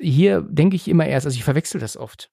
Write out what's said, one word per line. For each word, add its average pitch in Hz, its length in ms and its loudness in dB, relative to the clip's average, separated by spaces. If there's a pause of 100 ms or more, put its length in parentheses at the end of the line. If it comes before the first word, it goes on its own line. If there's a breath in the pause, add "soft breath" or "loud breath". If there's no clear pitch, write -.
hier 175 400 2
denke 175 340 2
ich - 120 -8
immer 160 180 4
erst, 135 180 -2
also 131 120 -4
ich 113 80 -10
verwechsel 147 360 -2
das 113 160 -10
oft. - 360 -18